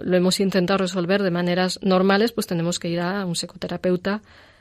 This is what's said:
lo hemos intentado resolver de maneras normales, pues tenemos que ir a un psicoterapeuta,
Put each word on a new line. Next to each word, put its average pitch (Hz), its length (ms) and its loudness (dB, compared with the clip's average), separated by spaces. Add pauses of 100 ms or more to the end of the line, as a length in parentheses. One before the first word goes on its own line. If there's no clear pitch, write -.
lo 180 160 2
hemos 180 220 2
intentado 190 400 2
resolver 185 440 -2
de 185 80 0
maneras 175 500 0
normales, 196 520 4
pues 208 140 -4
tenemos 175 320 -2
que 175 100 -6
ir 170 100 -2
a 190 260 -4
un 170 100 -4
psicoterapeuta, 180 840 -2 (400)